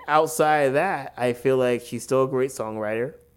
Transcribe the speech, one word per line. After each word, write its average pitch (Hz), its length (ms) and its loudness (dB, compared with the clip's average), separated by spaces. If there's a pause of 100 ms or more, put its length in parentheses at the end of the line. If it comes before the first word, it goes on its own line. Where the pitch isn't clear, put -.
outside 156 540 2
of 131 120 2
that, 156 420 -2
I 120 180 0
feel 131 220 2
like 123 260 2
she's 120 200 -10
still 131 220 2
a 131 40 0
great 131 220 -2
songwriter 110 640 -4 (220)